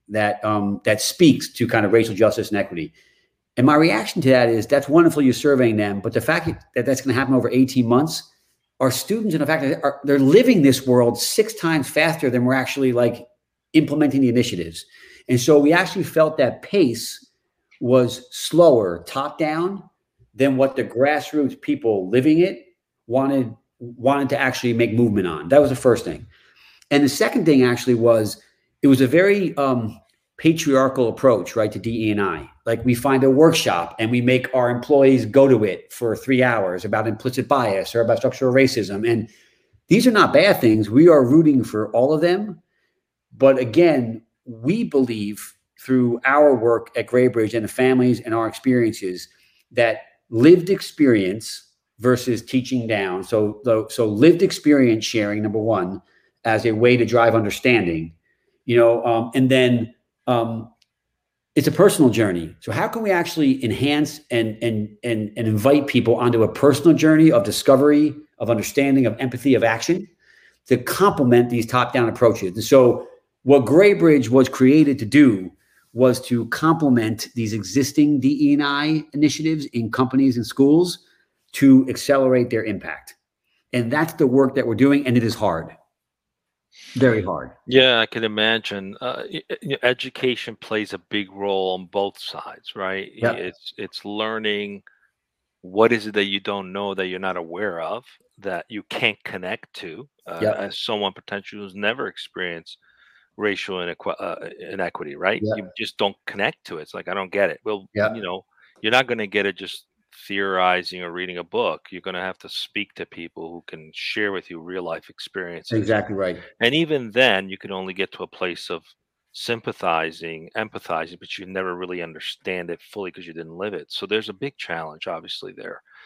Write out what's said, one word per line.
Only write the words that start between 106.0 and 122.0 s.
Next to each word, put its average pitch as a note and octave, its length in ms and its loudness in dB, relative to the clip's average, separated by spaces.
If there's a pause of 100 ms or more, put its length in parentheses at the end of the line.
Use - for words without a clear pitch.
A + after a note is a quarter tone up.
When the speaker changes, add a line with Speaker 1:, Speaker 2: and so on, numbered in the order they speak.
Speaker 2:
connect G2+ 400 -8
to E2+ 120 -14
it. D2+ 60 -14
It's - 100 -20
like, F#2+ 140 -14
"I F2+ 60 -8
don't F#2+ 180 -8
get G2 180 -2
it." D2+ 140 -12
Well, G#2 320 -10
Speaker 1:
Yep. G#2+ 200 -4
Speaker 2:
you A2+ 60 -14
know, F#2 240 -10 (360)
you're A2 100 -2
not B2+ 160 2
gonna A2+ 200 -6
get G2 180 -2
it F#2+ 120 -6
just - 280 -16 (420)
theorizing F#2 760 -4
or F2 100 -12
reading F2+ 260 -12
a F2 60 -12
book. F2+ 460 -6
You're F2+ 120 -16
gonna F#2 200 -10
have F#2 180 -10
to - 100 -20
speak - 460 -12
to F#2 100 -12
people E2 440 -16
who F2 160 -18
can D#2 300 -20
share G#2 380 -6
with F2+ 160 -12
you E2+ 100 -16
real F2+ 240 -12
life E2 260 -12
experiences. F2 680 -10
Speaker 1:
Exactly G#2+ 360 -4
right. F#2 240 -6 (220)
Speaker 2:
And A#2+ 160 0
even D3+ 360 -4
then, G2+ 360 0
you F#2+ 100 -14
can G2 140 -16
only F#2+ 220 -10
get F#2+ 200 -8
to - 100 -12
a E2+ 40 -14
place - 420 -10
of E2 140 -10 (480)
sympathizing, E2 1300 -6
empathizing, F2 600 -8
but - 200 -18
you F#2+ 80 -16
never F#2 300 -8
really F2+ 280 -10